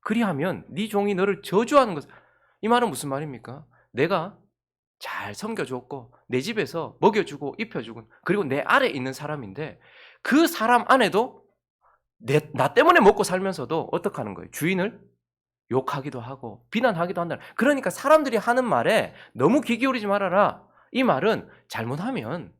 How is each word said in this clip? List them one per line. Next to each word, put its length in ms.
그리하면 680
네 180
종이 260
너를 300
저주하는 500
것." 140
이 60
말은 220
무슨 200
말입니까? 560
내가 460
잘 340
섬겨줬고, 800
내 140
집에서 580
먹여주고 580
입혀주고, 520
그리고 180
내 160
아래 280
있는 260
사람인데, 680
그 240
사람 420
안에도 580
내, 360
나 200
때문에 260
먹고 240
살면서도 680
어떻게 240
하는 160
거예요? 180
주인을 480
욕하기도 480
하고 500
비난하기도 520
한다는, 200
그러니까 340
"사람들이 460
하는 300
말에 480
너무 280
귀 160
기울이지 280
말아라." 600
이 120
말은 440
잘못하면 920